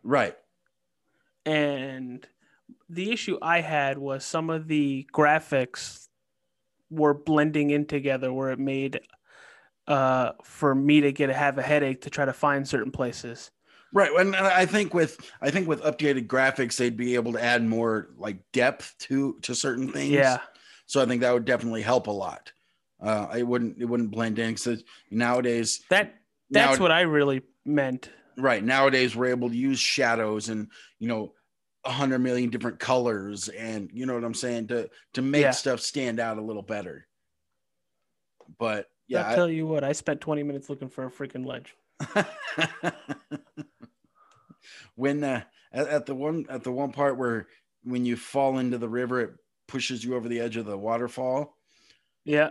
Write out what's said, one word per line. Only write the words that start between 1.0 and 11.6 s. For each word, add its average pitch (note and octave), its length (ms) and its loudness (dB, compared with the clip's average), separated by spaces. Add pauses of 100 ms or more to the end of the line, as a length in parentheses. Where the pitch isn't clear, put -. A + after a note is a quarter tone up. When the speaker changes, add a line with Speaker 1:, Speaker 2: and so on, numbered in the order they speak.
Speaker 2:
And C3+ 800 -2 (640)
the F#3 220 -4
issue A3 300 -4
I E3+ 180 4
had D3 380 0
was C3+ 260 -6
some D#3+ 260 -2
of D#3+ 200 -4
the C#3 440 0
graphics D3 960 0 (840)
were D3+ 240 4
blending D3 580 2
in D3 140 2
together C3+ 460 -2
where C3+ 200 -2
it B2+ 80 -6
made, C3+ 420 -4 (840)
uh, C3 440 2 (120)
for C#3+ 300 0
me D3 280 6
to C#3+ 100 4
get, C3+ 180 0
have C#3 280 0
a C3+ 40 -2